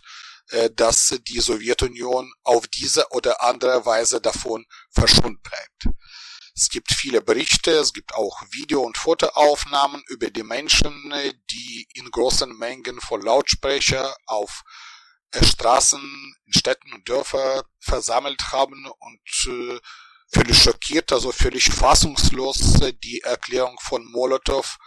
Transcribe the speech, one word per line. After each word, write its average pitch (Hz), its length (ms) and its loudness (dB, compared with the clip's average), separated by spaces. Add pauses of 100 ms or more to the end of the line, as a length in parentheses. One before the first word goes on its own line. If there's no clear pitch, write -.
(500)
äh, 117 200 2
dass 117 480 2 (100)
die 120 120 -6
Sowjetunion 123 920 -2 (120)
auf 120 240 2
diese - 420 -2
oder - 320 0
andere 123 440 2
Weise 117 360 0
davon 113 440 -4 (260)
verschont - 520 2
bleibt. - 520 -6 (600)
Es - 140 0
gibt - 220 -8
viele 123 300 0
Berichte, 135 500 0
es 151 220 2
gibt - 220 -14
auch 107 260 -4 (100)
Video- 139 300 -2
und 117 160 -4
Fotoaufnahmen 143 1120 2
über 117 220 -6
die 110 140 -8
Menschen, 143 680 0
äh, 139 220 -4 (160)
die 120 440 -14
in 123 160 -18
großen 123 480 0
Mengen 123 440 -10
vor 107 200 -6
Lautsprecher 135 920 0 (100)
auf, 104 380 -6 (680)
äh, - 120 2
Straßen, 131 580 4 (440)
in 104 80 -4
Städten 131 400 -2
und 110 160 -14
Dörfern 135 540 -2 (160)
versammelt 131 760 -4
haben 139 340 -2
und, - 600 -8
äh, 123 320 -8 (540)
völlig 117 280 4
schockiert, - 500 0
also 127 200 0
völlig - 400 2
fassungslos, - 1080 4
äh, 131 120 2
die 120 280 -12
Erklärung 123 580 -4
von 123 260 -6
Molotow 131 800 -2